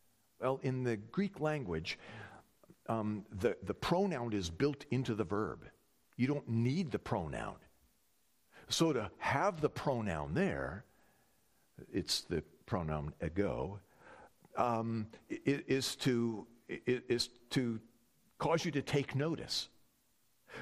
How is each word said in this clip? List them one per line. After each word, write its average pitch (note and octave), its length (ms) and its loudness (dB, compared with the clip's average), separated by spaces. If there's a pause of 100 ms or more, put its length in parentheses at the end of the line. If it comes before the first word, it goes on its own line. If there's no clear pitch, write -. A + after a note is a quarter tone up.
(400)
Well, C3+ 220 0
in B2+ 220 0
the A#2+ 120 2
Greek F#3+ 440 -2
language, B2 580 0 (880)
um, G#2+ 440 -2
the, G2 320 2
the F2+ 100 -2
pronoun E3+ 580 0
is F#2+ 180 0
built C3 420 0
into B2 240 2
the G#2 80 2
verb. G2 400 -2 (520)
You A#2+ 120 4
don't D3 200 -2
need B2+ 440 2
the G#2+ 80 2
pronoun. C2+ 560 -2 (1120)
So E3 240 4
to G#2+ 260 0
have D#3+ 420 2
the D3 80 4
pronoun F#2 640 0
there, F#2+ 500 0 (1080)
it's F#2+ 300 0
the E2+ 220 -2 (220)
pronoun D#2 460 -2 (120)
ego, E2+ 560 -2 (760)
um, A2+ 520 0 (220)
i-, - 160 -6
i-, C#3 200 2
is C3+ 300 0
to, A#2 500 2 (240)
i-, - 160 -6
i-, B2 220 4
is A#2+ 220 2 (200)
to A#2 300 2 (580)
cause D#3+ 260 4
you F3 80 0
to C#3+ 100 0
take - 320 0
notice. D3 540 -2 (920)